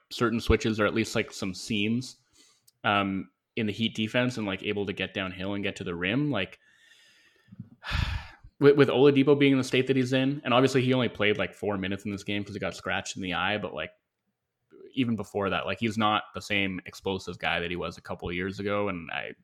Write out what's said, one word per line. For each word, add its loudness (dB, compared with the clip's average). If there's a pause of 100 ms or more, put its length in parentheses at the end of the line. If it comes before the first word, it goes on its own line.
(100)
certain 0
switches 2
or 4
at 0
least, -2
like, -2
some -6
seams, -2 (680)
um, 0 (280)
in 0
the -2
Heat -2
defense -2
and, -4
like, -4
able -2
to -4
get -6
downhill -6
and -4
get -4
to -10
the -4
rim, 0
like, -4 (1200)
<sighs> -6
with, 10
with 8
Oladipo 6
being 6
in 4
the 0
state 0
that 2
he's 2
in, 0
and 2
obviously 6
he 2
only 2
played, 2
like, -4
four -4
minutes -4
in -4
this -8
game -4
'cause -12
he -8
got -4
scratched -6
in -8
the -4
eye, 0
but, -6
like, -8 (1040)
even 0
before -2
that, -2
like, -4
he's -2
not 2 (120)
the -8
same -2
explosive -6
guy -2
that -4
he -4
was -8
a -18
couple -10
of -6
years -4
ago, -2
and -8
I -8 (120)